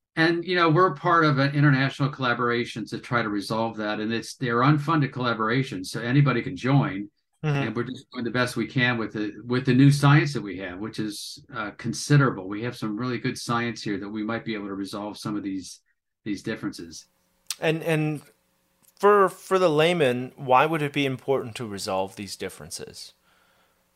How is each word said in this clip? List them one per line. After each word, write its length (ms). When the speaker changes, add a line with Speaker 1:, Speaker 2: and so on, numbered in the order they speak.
Speaker 1:
And, 280
you 100
know, 140
we're 240
part 320
of 120
an 160
international 540
collaboration 800
to 120
try 220
to 80
resolve 480
that. 240
And 140
it's, 220
they're 240
unfunded 500
collaborations, 800
so 120
anybody 400
can 160
join. 540
Speaker 2:
Mm-hmm. 220
Speaker 1:
And 100
we're 80
just 260
doing 140
the 60
best 260
we 100
can 300
with 160
the, 220
with 220
the 80
new 160
science 420
that 100
we 140
have, 220
which 200
is, 460
uh, 180
considerable. 760
We 140
have 120
some 220
really 220
good 180
science 460
here 160
that 100
we 140
might 240
be 80
able 140
to 60
resolve 440
some 180
of 60
these, 380
these 180
differences. 640
Speaker 2:
And, 220
and 400
for, 300
for 300
the 100
layman, 680
why 280
would 160
it 140
be 100
important 520
to 100
resolve 500
these 200
differences? 760